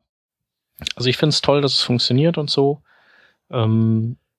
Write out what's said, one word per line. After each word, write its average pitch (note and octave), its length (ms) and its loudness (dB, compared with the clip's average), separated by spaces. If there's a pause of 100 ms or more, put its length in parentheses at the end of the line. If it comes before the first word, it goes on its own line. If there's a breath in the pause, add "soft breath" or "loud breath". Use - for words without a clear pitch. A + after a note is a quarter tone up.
(960)
Also B2 160 -2
ich B2 60 0
find's D3+ 260 0
toll, C#3+ 180 2
dass C#3 120 0
es - 100 0
funktioniert C#3 560 0
und D3 100 -6
so. C#3+ 340 0 (680 soft breath)
Ähm, A2+ 680 0 (220)